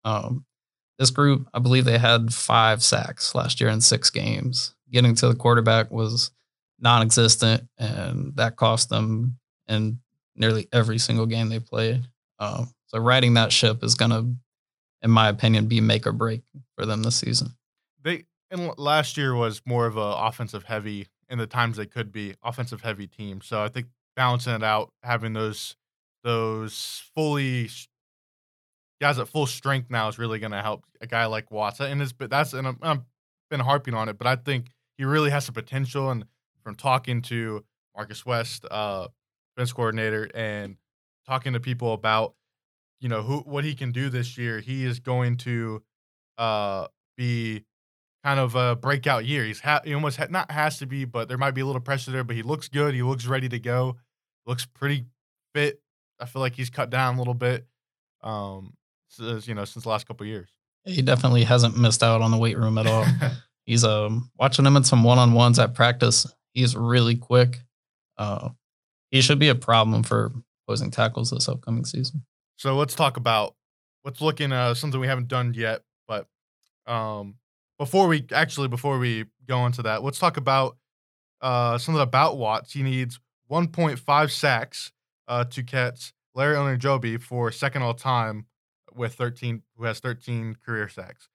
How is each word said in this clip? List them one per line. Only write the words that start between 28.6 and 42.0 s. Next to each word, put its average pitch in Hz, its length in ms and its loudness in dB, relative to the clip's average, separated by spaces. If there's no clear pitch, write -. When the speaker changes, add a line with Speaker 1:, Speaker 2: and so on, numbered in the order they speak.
Speaker 2:
guys 143 180 2
at 123 100 -6
full 151 180 -2
strength 131 440 -4
now 113 180 -2
is 110 100 -8
really 113 200 -4
gonna 104 240 -8
help 107 220 -6
a 113 60 -14
guy 117 200 -2
like 110 240 -6
Watts. 107 300 -6
And 143 220 -4
it's, 127 100 -6
but 131 180 -12
that's, 135 220 0
and 131 140 -6
I'm, 127 160 -6
I've 147 200 -2
been 143 100 -4
harping 135 340 0
on 110 140 -2
it, 104 100 -10
but 117 80 -4
I 127 100 2
think 123 340 -6
he 139 60 -6
really 147 260 2
has 143 160 -2
the 135 60 -12
potential. 131 580 -6
And 117 140 -6
from 107 140 -14
talking 127 460 -2
to 113 420 -6
Marcus 104 280 -14
West, 117 460 -4
uh, 101 380 -6
defense 123 160 -4
coordinator, 110 640 -4
and 104 420 -8
talking 131 280 -6
to 120 60 -2
people 123 320 -4
about, 110 420 0